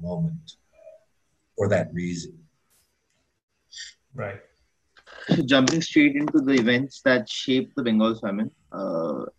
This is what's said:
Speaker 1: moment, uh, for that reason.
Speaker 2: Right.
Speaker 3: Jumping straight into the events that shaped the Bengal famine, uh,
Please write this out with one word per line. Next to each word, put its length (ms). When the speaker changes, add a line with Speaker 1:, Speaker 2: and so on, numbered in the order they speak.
Speaker 1:
moment, 540
uh, 260
for 120
that 240
reason. 420
Speaker 2:
Right. 260
Speaker 3:
Jumping 360
straight 360
into 240
the 140
events 500
that 240
shaped 480
the 60
Bengal 360
famine, 320
uh, 520